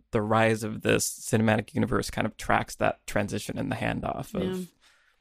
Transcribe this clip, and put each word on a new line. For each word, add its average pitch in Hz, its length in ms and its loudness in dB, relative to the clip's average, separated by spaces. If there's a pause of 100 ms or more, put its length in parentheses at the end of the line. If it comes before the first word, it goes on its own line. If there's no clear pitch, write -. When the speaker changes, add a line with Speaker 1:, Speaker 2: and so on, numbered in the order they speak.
(120)
Speaker 1:
the 113 100 2
rise 110 420 4
of 110 180 -6
this 110 280 2
cinematic 113 640 0
universe 107 360 0
kind - 180 -2
of - 100 -10
tracks - 380 0
that - 320 0
transition 104 500 -4
and 101 140 -4
the - 60 -2
handoff - 580 -4
of - 80 0
Speaker 2:
Yeah. 185 220 -4 (560)